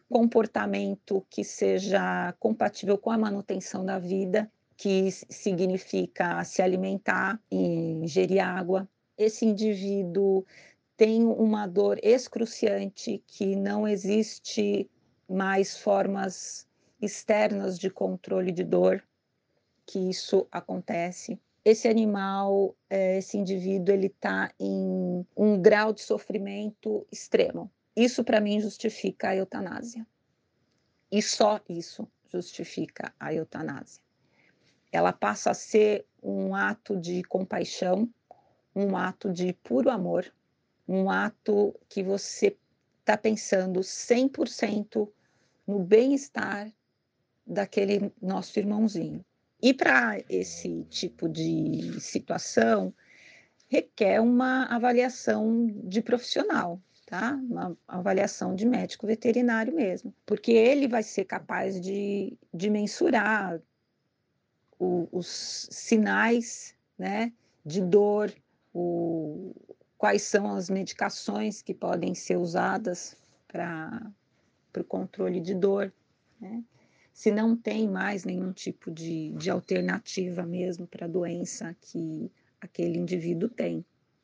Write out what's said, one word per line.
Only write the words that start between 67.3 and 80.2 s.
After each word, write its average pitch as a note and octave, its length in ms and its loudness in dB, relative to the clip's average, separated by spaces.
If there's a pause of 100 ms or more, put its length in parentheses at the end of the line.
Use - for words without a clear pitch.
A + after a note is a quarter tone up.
de D#3 160 -4
dor, G#3 540 2 (400)
o, E3+ 800 -4 (480)
quais G#3 200 2
são G3+ 340 0
as F#3 120 -6
medicações G3+ 920 -4
que - 100 -8
podem F3+ 400 -4
ser F3+ 240 -4
usadas F3+ 800 -4 (300)
pra, E3+ 580 -8 (680)
pro F#3 100 -6
controle F#3 560 -4
de F3+ 160 -4
dor, G3 380 0 (480)
né? A3+ 240 -10 (480)
Se - 180 0
não A3+ 240 2
tem A3 340 -2
mais F#3+ 360 -2
nenhum F#3 280 -4
tipo - 380 -10
de, D#3+ 440 -8
de D#3 140 -6
alternativa F3+ 960 -4